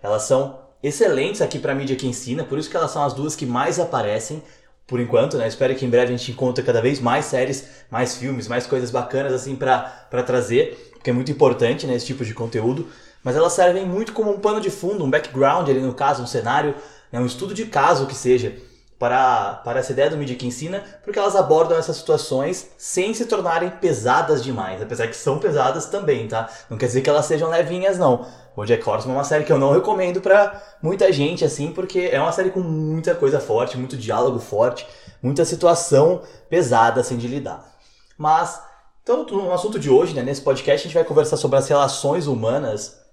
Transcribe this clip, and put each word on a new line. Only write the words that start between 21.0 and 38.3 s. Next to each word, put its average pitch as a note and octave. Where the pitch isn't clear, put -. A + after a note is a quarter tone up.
porque G#3
elas G3
abordam E3
essas D#3+
situações D3
sem G3
se A3+
tornarem F3
pesadas C#3+
demais, G2
apesar A2+
que A2+
são D3
pesadas C#3+
também, C#3+
tá? A2+
Não A2+
quer B2+
dizer B2
que D3
elas D3
sejam D#3+
levinhas, F3+
não. C#3+
BoJack A2
Horseman A2
é C3+
uma C#3+
série D3+
que D#3+
eu C#3+
não C#3
recomendo F#3
pra G3+
muita F#3+
gente, D3+
assim, D3
porque F#3
é C#3
uma E3
série F#3
com F#3
muita D#3+
coisa C#3
forte, A#2+
muito B2+
diálogo A2+
forte, A2+
muita C#3
situação F3
pesada, A#2+
assim, B2
de A#2+
lidar. B2+
Mas, D#3+